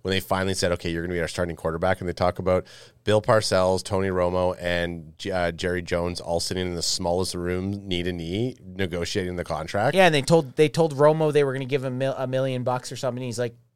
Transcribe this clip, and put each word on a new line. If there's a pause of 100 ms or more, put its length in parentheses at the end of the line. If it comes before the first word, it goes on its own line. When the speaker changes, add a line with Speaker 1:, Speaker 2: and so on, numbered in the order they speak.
Speaker 1:
when
they
finally
said,
"Okay,
you're
gonna
be
our
starting
quarterback,"
and
they
talk
about (360)
Bill
Parcells,
Tony
Romo,
and
J-,
uh,
Jerry
Jones
all
sitting
in
the
smallest
room,
knee
to
knee, (100)
negotiating
the
contract.
Speaker 2:
Yeah,
and
they
told,
they
told
Romo
they
were
gonna
give
him
mil-,
a
million
bucks
or
something.
He's
like, (200)